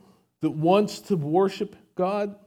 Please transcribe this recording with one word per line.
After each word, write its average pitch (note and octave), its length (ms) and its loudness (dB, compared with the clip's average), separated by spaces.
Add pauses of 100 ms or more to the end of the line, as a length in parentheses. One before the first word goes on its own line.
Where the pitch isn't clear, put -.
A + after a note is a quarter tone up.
(420)
that D#3+ 80 0
wants F3+ 520 2
to - 140 -2
worship F3+ 600 0 (180)
God? G3+ 420 -4 (120)